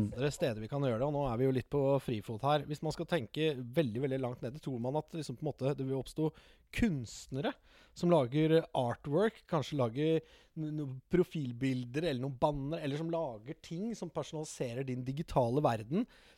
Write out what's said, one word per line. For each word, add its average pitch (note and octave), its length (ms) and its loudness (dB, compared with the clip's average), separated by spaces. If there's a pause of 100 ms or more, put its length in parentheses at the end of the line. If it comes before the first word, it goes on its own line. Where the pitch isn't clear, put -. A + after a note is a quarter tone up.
(120)
andre B2+ 200 0
steder A#2 300 0
vi A2 60 -6
kan C#3+ 140 -2
gjøre B2 160 2
det, A#2 80 0
og D3+ 80 0
nå C#3+ 180 0
er A2+ 60 0
vi B2+ 80 4
jo C3+ 60 6
litt B2+ 180 0
på C#3 320 4
frifot A2 400 -4
her. C#3+ 240 2
Hvis D3 160 -8
man D#3 100 -2
skal D#3+ 140 -8
tenke D#3 560 0
veldig, B2 400 0
veldig C3 180 0
langt B2+ 220 -4
ned, C3+ 180 -8
tror C3 220 -4
man C3 140 -2
at D3+ 180 -4
liksom D3 240 -8
på - 60 -10
en D3+ 100 -2
måte C3+ 240 -2
det C3+ 80 -4
vil C3+ 160 -2
oppstå D#3 300 -2 (420)
kunstnere D3+ 800 -2 (400)
som F3 160 0
lager D#3 540 6 (100)
artwork, D3 720 0
kanskje F3 300 -2
lager C#3+ 440 2 (360)
n-, D3+ 200 -4
noen C3 240 -6 (100)
profilbilder C3 960 0
eller C3+ 160 0
noen C3+ 180 -4
banner, D3 420 2
eller C#3+ 160 -2
som E3 140 -4
lager C#3 500 -4
ting G3+ 320 -6
som F3+ 160 -8
personaliserer C#3 760 -6
din B2+ 180 -4
digitale C3 580 2
verden, B2+ 460 2 (300)